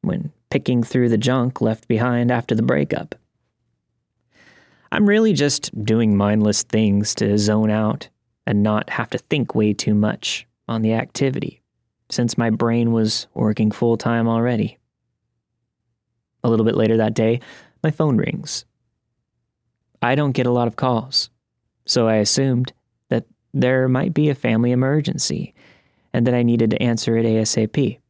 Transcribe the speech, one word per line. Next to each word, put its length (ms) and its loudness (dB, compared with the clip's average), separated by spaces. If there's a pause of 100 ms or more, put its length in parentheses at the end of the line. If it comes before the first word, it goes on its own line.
when 240 -6 (180)
picking 320 0
through 280 0
the 80 2
junk 440 -2
left 260 -2
behind 440 0
after 240 -2
the 80 0
breakup. 500 -2 (1800)
I'm 160 2
really 260 4
just 500 -2
doing 320 2
mindless 480 2
things 520 0
to 220 0
zone 320 0
out 380 -2 (380)
and 180 0
not 260 -2
have 200 -6
to 80 -6
think 360 -4
way 200 2
too 200 -2
much 540 -2 (220)
on 120 -4
the 120 0
activity, 680 -4 (480)
since 280 -2
my 120 2
brain 440 0
was 400 -2
working 360 0
full-time 580 0
already. 500 -2 (1700)
A 60 0
little 160 2
bit 120 2
later 200 2
that 160 2
day, 280 0 (420)
my 80 0
phone 260 0
rings. 460 -6 (1400)
I 140 2
don't 160 2
get 160 0
a 40 2
lot 160 2
of 100 -6
calls, 520 -2 (560)
so 220 0
I 80 4
assumed 560 0 (380)
that 160 -2 (280)
there 360 2
might 240 0
be 160 2
a 60 0
family 360 0
emergency 840 -2 (600)
and 120 2
that 80 2
I 100 2
needed 260 2
to 120 -2
answer 360 0
it 80 0
A 140 2
S 180 0
A 100 0
P. 320 -2 (100)